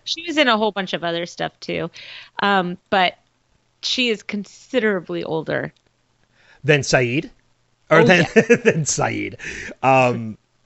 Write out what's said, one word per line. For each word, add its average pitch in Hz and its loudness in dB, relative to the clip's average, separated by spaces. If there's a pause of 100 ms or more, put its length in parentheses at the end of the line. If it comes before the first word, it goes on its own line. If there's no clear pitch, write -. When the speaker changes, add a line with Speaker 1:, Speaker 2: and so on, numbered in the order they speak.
Speaker 1:
She 330 -8
was 302 -2
in 294 4
a 220 2
whole 214 0
bunch 190 -6
of 160 -6
other 170 -4
stuff, - -10
too. 170 -6 (520)
Um, 185 0 (120)
but 185 2 (640)
she 247 -2
is 208 -2
considerably 196 -4
older. 151 -4 (920)
Speaker 2:
Than 143 4
Sayid? 131 0 (600)
Or 156 6
Speaker 1:
Oh, - 8
Speaker 2:
than, 254 6 (100)
Speaker 1:
yeah. 220 8
Speaker 2:
<laughs> 240 4 (100)
than 165 2
Sayid. 107 -4 (480)
Um, 123 2 (280)